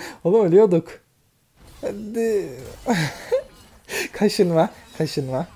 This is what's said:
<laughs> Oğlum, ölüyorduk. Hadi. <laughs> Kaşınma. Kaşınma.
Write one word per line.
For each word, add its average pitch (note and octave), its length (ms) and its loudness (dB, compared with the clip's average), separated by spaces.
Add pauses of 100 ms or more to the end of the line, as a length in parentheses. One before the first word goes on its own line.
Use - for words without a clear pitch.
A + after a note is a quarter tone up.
<laughs> - 200 -14
Oğlum, G3+ 220 4
ölüyorduk. F3+ 540 4 (840)
Hadi. G#3+ 680 -4 (380)
<laughs> A3 120 2 (1120)
Kaşınma. F3+ 580 2 (280)
Kaşınma. D3 580 -4